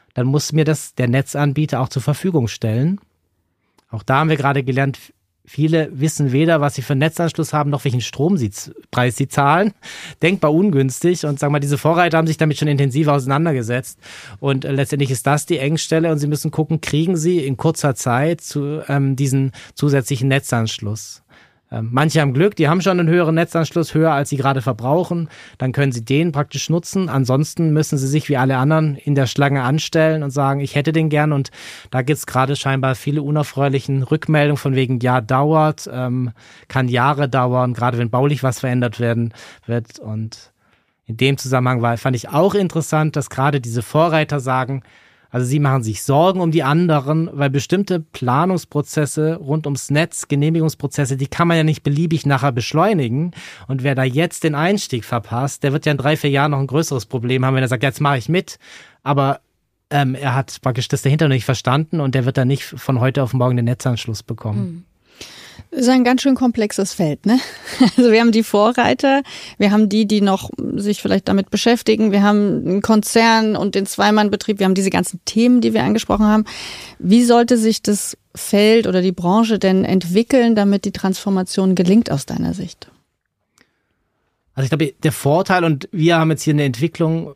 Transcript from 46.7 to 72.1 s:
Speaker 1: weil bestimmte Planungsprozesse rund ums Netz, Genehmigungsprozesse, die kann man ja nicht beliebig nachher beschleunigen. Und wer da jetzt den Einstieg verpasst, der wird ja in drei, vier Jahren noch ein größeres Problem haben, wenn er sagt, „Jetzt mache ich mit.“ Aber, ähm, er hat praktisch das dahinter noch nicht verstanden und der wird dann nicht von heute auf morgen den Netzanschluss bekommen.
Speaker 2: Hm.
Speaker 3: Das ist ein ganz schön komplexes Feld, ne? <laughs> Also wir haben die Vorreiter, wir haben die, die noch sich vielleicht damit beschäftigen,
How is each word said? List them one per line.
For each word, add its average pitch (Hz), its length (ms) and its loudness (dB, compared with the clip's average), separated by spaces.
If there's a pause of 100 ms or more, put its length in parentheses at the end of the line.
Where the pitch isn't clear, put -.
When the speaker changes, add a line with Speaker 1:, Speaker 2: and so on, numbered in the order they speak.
Speaker 1:
weil 143 160 0
bestimmte 175 500 0
Planungsprozesse 156 1400 -2
rund 151 320 -4
ums 139 240 -6
Netz, 156 380 -2
Genehmigungsprozesse, 147 880 0
die 131 100 -4
kann 170 220 0
man 170 80 2
ja 156 80 2
nicht 156 180 0
beliebig 156 420 -2
nachher 143 280 2
beschleunigen. 151 800 0 (360)
Und 131 160 -4
wer 139 100 0
da 131 120 0
jetzt 156 400 -2
den 156 100 0
Einstieg 160 480 -2
verpasst, 120 600 -4
der 139 100 0
wird 147 120 -4
ja 151 60 2
in 143 60 0
drei, 143 180 0
vier 156 140 -2
Jahren 139 220 0
noch 139 80 -2
ein 135 80 -2
größeres 139 400 -2
Problem 127 380 -2
haben, 135 100 2
wenn 131 80 2
er 127 40 0
sagt, 113 160 -2
„Jetzt 135 160 -2
mache 143 180 0
ich 117 120 -8
mit.“ 180 280 -2 (460)
Aber, 139 380 0 (480)
ähm, 139 260 0
er 135 180 -4
hat - 280 -4
praktisch 127 260 -4
das - 140 -2
dahinter 147 260 2
noch 135 80 2
nicht 117 100 -2
verstanden 143 540 0
und 135 160 -2
der 131 80 2
wird 127 140 0
dann 127 100 2
nicht 135 160 0
von 127 380 -4
heute 131 200 0
auf 123 120 -2
morgen 123 240 2
den 117 80 0
Netzanschluss 117 580 -4
bekommen. 107 360 -6
Speaker 2:
Hm. 170 240 -8 (880)
Speaker 3:
Das 262 100 -4
ist 240 80 4
ein 254 160 4
ganz 247 160 2
schön 269 140 2
komplexes 214 580 -2
Feld, 151 320 -2
ne? 240 140 4 (400)
<laughs> 240 180 4
Also 240 140 6
wir 220 100 6
haben 233 100 4
die 220 120 2
Vorreiter, 247 800 2 (360)
wir 202 140 2
haben 214 180 4
die, 214 160 2
die 208 160 2
noch 190 280 0 (260)
sich 202 260 -4
vielleicht 196 260 -2
damit 196 220 0
beschäftigen, 220 600 2